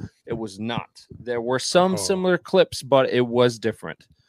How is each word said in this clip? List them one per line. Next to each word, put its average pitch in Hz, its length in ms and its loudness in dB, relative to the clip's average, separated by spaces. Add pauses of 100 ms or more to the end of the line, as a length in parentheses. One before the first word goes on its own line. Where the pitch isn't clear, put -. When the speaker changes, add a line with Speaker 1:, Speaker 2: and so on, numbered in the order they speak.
(280)
Speaker 1:
It - 60 -8
was 110 260 -10
not. 113 460 -10 (140)
There 120 220 -6
were 123 180 -2
some 185 340 2
Speaker 2:
Oh. 185 40 -2
Speaker 1:
similar 185 400 0
clips, - 460 0
but 135 260 2
it 123 160 2
was 120 340 2
different. 104 460 -8 (240)